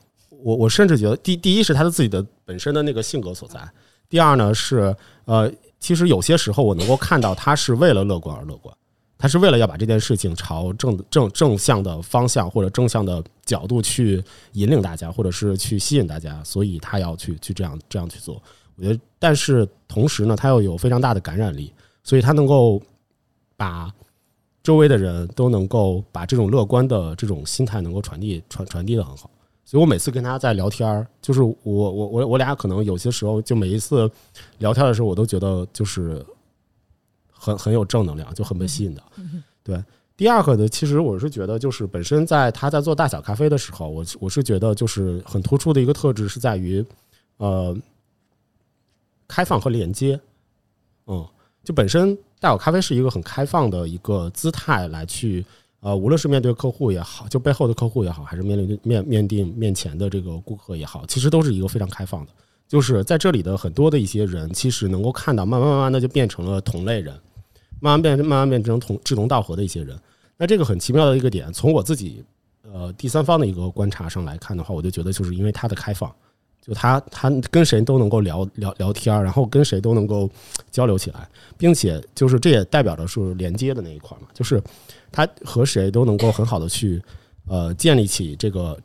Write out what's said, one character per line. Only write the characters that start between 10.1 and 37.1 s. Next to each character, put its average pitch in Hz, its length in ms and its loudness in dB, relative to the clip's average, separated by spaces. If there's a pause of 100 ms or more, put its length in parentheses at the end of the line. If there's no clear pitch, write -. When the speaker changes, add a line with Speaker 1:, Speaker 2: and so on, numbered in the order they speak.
Speaker 1:
情 92 180 -2
朝 85 400 -6
正-， 113 240 -2 (140)
正-， 123 220 4
正 127 240 2
向 101 260 2
的 85 180 -6
方 120 240 0
向 107 240 0
或 104 140 0
者 92 60 0
正 123 180 0
向 107 180 0
的 87 160 -2 (240)
角 98 220 -4
度 120 140 0
去 98 420 0 (300)
引 104 160 0
领 139 120 4
大 87 140 -4
家， 82 160 -10
或 107 100 -4
者 95 80 0
是 95 280 -2
去 104 200 -4
吸 143 200 0
引 104 100 2
大 76 100 -8
家， 78 280 -12
所 101 180 -2
以 92 160 -4
他 98 200 -6
要 85 180 -4
去， - 220 -8
去 - 140 -8
这 92 120 -6
样， 73 120 -10 (120)
这 98 100 -6
样 87 80 -6
去 - 100 -16
做。 - 240 -14 (340)
我 - 60 -18
觉 98 120 0
得， 113 60 -4 (200)
但 160 160 4
是 123 320 4 (220)
同 113 180 2
时 107 180 0
呢， 110 120 2
他 135 100 0
又 127 140 6
有 92 160 0
非 123 120 0
常 123 120 2
大 127 120 2
的 95 60 -2
感 80 160 -8
染 101 180 -2
力， 73 200 -10 (280)
所 - 160 2
以 127 40 6
他 120 100 4
能 147 160 4
够 120 340 6 (760)
把 87 360 -8 (680)
周 156 140 6
围 151 100 8
的 131 100 6
人 87 380 -2
都 127 140 2
能 98 180 2
够 95 340 2 (120)
把 87 120 -8
这 131 120 0
种 104 120 2
乐 117 160 4
观 127 220 2
的 92 300 -2
这 113 100 -6
种 85 180 -6
心 - 200 -2
态 101 160 -4
能 85 100 -6
够 98 100 -6
传 85 200 -12
递， 95 280 -6
传-， - 200 -10
传 87 160 -8
递 113 100 -2
得 107 80 0
很 69 140 -14
好。 - 120 -20 (360)
所 - 120 0
以 156 60 6
我 - 20 4
每 113 140 4
次 - 100 -4
跟 123 140 -4
他 127 160 -6
在 123 140 2
聊 95 160 0
天 110 200 -2
儿， 107 160 -2 (160)
就 139 120 0
是 131 80 4
我， 117 120 2 (100)
我， 101 280 0
我， 104 360 -2
我 120 100 2
俩 131 180 0
可 - 140 -4
能 95 120 -2
有 101 160 -2
些 120 140 -4
时 110 140 -4
候 107 160 0
就 117 120 -2
每 104 140 2
一 98 100 0
次 110 320 2 (500)
聊 110 140 2
天 127 120 2
的 123 80 4
时 110 80 -2
候， 110 80 0
我 92 40 -2
都 104 120 0
觉 101 120 -2
得 92 360 -2
就 - 100 -4
是 82 420 -6 (1040)